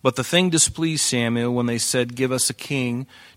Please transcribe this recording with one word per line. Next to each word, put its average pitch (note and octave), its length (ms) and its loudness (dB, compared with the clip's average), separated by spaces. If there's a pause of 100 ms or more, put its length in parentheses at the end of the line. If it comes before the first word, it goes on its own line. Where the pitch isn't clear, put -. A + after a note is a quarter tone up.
But C3 140 2
the C3+ 60 -2
thing F3+ 280 2
displeased D#3+ 520 0
Samuel A#2+ 520 0
when A#2+ 100 0
they A#2+ 140 0
said, A#2+ 360 0
"Give B2+ 160 0
us B2+ 200 0
a - 40 -6
king B2+ 520 -4 (300)